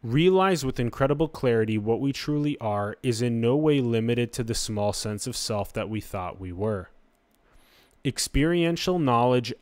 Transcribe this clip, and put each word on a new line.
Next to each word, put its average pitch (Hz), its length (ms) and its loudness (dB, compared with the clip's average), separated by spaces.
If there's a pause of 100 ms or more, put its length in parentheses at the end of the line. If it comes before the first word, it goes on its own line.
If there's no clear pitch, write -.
Realize 175 600 4
with 131 160 -4
incredible 139 480 2
clarity 110 500 0
what 107 220 0
we 139 140 0
truly 147 460 -2
are 104 440 -4
is 117 180 0
in 117 200 0
no 120 160 4
way 151 240 4
limited 117 500 0
to 120 140 -6
the 117 80 -4
small 104 400 -2
sense 107 340 -6
of 123 80 -8
self - 380 -4
that 104 160 -6
we 110 100 -4
thought 92 400 -8
we 92 140 -10
were. 98 360 -4 (1160)
Experiential 170 920 0
knowledge 123 640 2